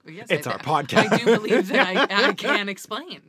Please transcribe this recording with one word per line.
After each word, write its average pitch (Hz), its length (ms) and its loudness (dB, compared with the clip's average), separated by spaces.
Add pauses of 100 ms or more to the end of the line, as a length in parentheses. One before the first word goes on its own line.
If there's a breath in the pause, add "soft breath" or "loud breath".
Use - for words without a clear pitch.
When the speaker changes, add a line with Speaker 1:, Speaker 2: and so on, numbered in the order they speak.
Speaker 1:
"Yes, 180 240 -16
Speaker 2:
It's 151 160 0
Speaker 1:
I 113 60 -4
Speaker 2:
our 98 60 -8
Speaker 1:
thi-, 127 60 -14
Speaker 2:
podcast. 156 480 2
Speaker 1:
I - 40 4
do - 80 -4
believe 214 420 2
that 214 440 2
I, 202 180 2
I - 40 0
Speaker 2:
<laughs> - 0 -
Speaker 1:
can 220 360 -2
explain 214 600 -12